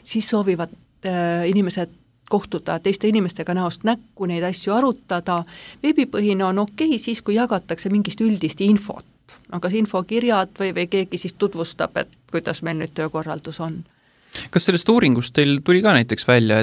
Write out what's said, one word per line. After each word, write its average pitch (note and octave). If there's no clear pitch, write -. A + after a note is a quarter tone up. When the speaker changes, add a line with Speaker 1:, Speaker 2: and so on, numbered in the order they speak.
Speaker 1:
siis -
soovivad, F#3+
äh, F3
inimesed F#3
kohtuda E3+
teiste G3
inimestega F3+
näost F3+
näkku, A3
neid E3+
asju F#3
arutada. F#3
Veebipõhine G#3
on F#3+
okei B3+
siis, A3+
kui G#3
jagatakse G3
mingist G3+
üldist G3
infot. G3+
No F3+
kas F#3
infokirjad G#3+
või, F#3+
või F3
keegi F#3+
siis F3
tutvustab, E3+
et -
kuidas E3
meil D#3+
nüüd D#3
töökorraldus D#3
on. E3
Speaker 2:
Kas -
sellest F3
uuringust C#3+
teil C#3+
tuli F3+
ka G#3+
näiteks A#2
välja, A2+